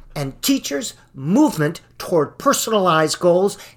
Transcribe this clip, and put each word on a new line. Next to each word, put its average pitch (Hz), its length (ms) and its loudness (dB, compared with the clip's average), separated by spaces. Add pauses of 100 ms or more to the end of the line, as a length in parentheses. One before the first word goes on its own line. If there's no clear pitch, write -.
(160)
and 135 260 -8
teachers' 277 520 -4 (200)
movement 165 680 0 (160)
toward - 400 -2
personalized 185 840 0
goals 180 380 2 (200)